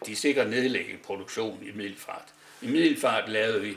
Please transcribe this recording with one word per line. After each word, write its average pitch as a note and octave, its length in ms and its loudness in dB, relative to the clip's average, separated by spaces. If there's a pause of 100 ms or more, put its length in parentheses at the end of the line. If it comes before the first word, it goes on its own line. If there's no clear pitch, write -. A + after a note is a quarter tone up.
de G#2 100 -8
sikkert C3 340 2
nedlægge A2+ 540 0
produktionen G2+ 640 -6
i - 60 -12
Middelfart. G2+ 520 -10 (380)
I - 40 -8
Middelfart C3 640 4
lavede A2 320 2
vi G#2 160 -4